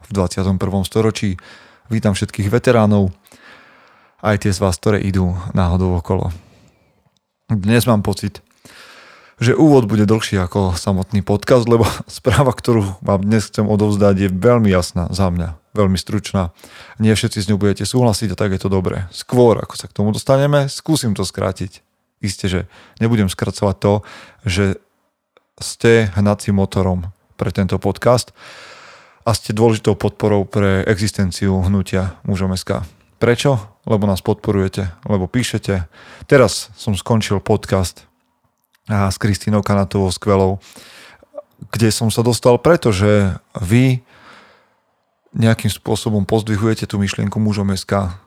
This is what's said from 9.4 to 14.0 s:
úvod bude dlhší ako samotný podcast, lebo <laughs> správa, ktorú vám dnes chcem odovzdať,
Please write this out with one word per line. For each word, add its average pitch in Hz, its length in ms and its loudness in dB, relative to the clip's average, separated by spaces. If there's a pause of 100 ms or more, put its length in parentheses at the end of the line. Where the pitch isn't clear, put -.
úvod 139 320 6
bude 107 160 2
dlhší 107 320 0
ako 92 400 0
samotný 95 480 -2
podcast, 120 400 2
lebo 117 240 4 (120)
<laughs> - 120 -12
správa, 131 400 0
ktorú 101 480 -2
vám 98 240 0
dnes 104 240 0
chcem - 160 -4
odovzdať, 101 640 2